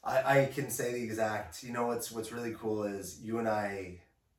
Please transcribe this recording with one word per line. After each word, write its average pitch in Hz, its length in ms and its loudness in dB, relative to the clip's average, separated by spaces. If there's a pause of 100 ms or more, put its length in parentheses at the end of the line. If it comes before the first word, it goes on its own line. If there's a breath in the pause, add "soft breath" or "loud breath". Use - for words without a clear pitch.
I, 135 380 6
I 135 60 6
can - 240 -2
say 123 220 0
the 120 100 -2
exact, 110 600 -2
you 120 80 -8
know, 120 160 2
what's, 117 240 -2
what's 113 200 -6
really 120 260 -4
cool 107 260 0
is 98 380 -4
you 113 180 -2
and 113 80 2
I, 98 520 -2 (400)